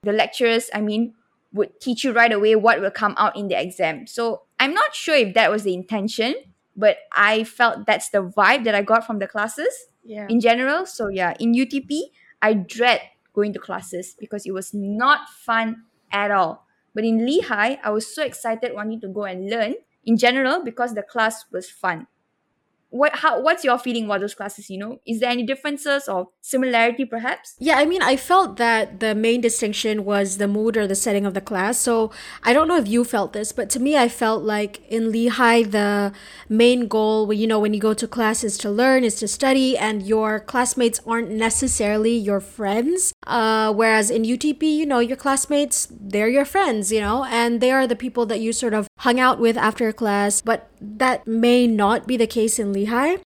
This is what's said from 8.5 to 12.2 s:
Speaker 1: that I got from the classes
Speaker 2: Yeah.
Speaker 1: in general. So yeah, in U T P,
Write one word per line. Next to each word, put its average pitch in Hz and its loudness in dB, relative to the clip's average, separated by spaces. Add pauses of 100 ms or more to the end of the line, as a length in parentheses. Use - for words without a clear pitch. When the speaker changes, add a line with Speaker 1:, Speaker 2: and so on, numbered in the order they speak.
Speaker 1:
that 220 2
I 202 2
got 220 2
from 214 -6
the 196 -4
classes 226 -6 (160)
Speaker 2:
Yeah. 208 -12
Speaker 1:
in 233 4
general. 262 2
So 214 -8
yeah, 185 -2
in 233 2
U 254 2
T 269 -6
P, 285 -6 (280)